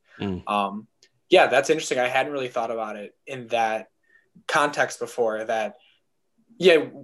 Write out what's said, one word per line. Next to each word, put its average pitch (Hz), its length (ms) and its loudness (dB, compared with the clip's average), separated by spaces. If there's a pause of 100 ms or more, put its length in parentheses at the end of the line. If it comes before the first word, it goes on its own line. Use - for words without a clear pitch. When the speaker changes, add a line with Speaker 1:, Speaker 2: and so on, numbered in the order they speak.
(200)
Speaker 1:
Mm. 95 300 -6
Speaker 2:
Um, 104 380 -4 (420)
yeah, 170 180 8
that's 131 220 2
interesting. 156 300 -2
I 123 80 0
hadn't 135 260 0
really 131 160 -6
thought 117 220 -4
about 107 260 -8
it 104 180 -16 (120)
in 127 220 -12
that 110 420 -2 (560)
context 147 520 0
before, 110 460 -4
that, 110 320 -4 (800)
yeah, 165 300 6 (160)